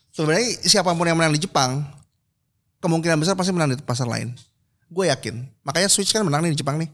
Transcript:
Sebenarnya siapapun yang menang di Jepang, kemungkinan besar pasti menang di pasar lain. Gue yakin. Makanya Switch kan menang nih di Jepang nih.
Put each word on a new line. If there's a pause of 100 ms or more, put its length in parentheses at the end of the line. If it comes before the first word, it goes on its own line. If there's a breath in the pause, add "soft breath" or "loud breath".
Sebenarnya
siapapun
yang
menang
di
Jepang, (920)
kemungkinan
besar
pasti
menang
di
pasar
lain. (560)
Gue
yakin. (240)
Makanya
Switch
kan
menang
nih
di
Jepang
nih.